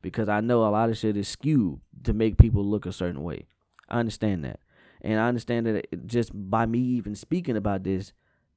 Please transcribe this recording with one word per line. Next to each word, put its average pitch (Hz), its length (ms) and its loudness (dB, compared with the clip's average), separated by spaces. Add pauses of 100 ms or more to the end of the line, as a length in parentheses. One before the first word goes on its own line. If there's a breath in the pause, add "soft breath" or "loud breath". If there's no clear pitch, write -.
Because 101 280 -4
I 104 100 2
know 117 240 2
a 104 80 2
lot 113 180 2
of 110 80 -2
shit 107 200 0
is 101 100 -4
skewed 120 540 0 (240)
to - 80 0
make 107 240 0
people 101 260 8
look 101 220 -2
a 95 80 -6
certain 87 280 -4
way. 80 260 -8 (420)
I 120 100 0
understand 107 460 -2
that. 57 160 -10 (400 soft breath)
And 110 180 0
I 117 80 2
understand 117 380 -2
that 110 100 2 (160)
it, - 160 -10
just 117 260 0
by 101 320 0
me 117 140 0
even 120 360 -2
speaking 160 420 -2
about 101 260 -2
this, 95 300 -4 (440)